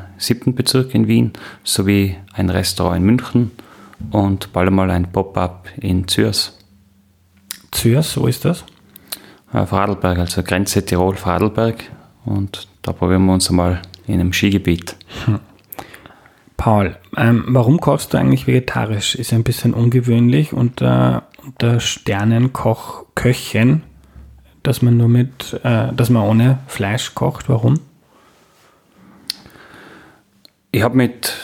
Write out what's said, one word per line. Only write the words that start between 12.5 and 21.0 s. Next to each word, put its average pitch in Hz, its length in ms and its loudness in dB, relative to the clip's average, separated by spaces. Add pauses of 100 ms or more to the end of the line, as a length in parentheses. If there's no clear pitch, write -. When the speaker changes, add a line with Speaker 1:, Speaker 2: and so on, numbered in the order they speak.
Speaker 1:
da - 100 -6
probieren 90 320 2
wir 92 80 4
uns 92 160 0
einmal 90 320 0 (260)
in 90 140 0
einem 87 140 0
Skigebiet. 90 600 0 (300)
Speaker 2:
Hm. 104 160 0 (1160)
Paul, 104 400 0 (180)
ähm, 117 320 2
warum 127 320 4
kochst - 340 -2
du - 40 2
eigentlich 131 280 2
vegetarisch? 117 680 -2
Ist 120 160 -4
ja 113 60 2
ein 113 40 2
bisschen 120 320 0
ungewöhnlich 120 800 2
unter, 123 720 0 (200)